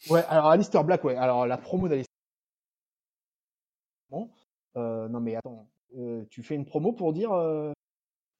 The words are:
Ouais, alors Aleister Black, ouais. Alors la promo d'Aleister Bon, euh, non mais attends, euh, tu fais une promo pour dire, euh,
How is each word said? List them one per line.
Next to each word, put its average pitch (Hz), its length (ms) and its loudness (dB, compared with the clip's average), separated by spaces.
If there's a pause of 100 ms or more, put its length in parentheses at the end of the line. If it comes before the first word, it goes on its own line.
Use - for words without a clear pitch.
(120)
Ouais, 165 160 6
alors 156 240 4
Aleister 175 320 4
Black, 175 200 2
ouais. 131 120 0
Alors 123 320 2
la 123 100 -2
promo 185 300 -4
d'Aleister 135 180 -2 (2000)
Bon, 208 200 -10 (480)
euh, 113 320 -6
non 120 100 -8
mais 113 160 -4
attends, 113 320 -12 (300)
euh, 117 320 -8
tu 120 140 -18
fais 156 100 -8
une 143 120 -4
promo 165 280 -2
pour 170 200 -2
dire, 208 200 -4
euh, 156 380 -2 (680)